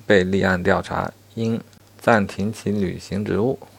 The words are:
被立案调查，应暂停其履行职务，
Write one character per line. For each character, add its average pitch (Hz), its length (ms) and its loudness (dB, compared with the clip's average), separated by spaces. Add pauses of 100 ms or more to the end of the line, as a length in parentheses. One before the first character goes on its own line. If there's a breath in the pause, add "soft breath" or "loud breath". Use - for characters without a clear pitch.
被 95 180 6
立 95 160 0
案 92 220 2
调 90 180 2
查， - 320 -6 (220)
应 113 260 -2 (400)
暂 107 260 4
停 101 240 -4
其 - 200 -6
履 92 280 -2
行 98 240 -6
职 95 160 -2
务， 120 200 -2 (200)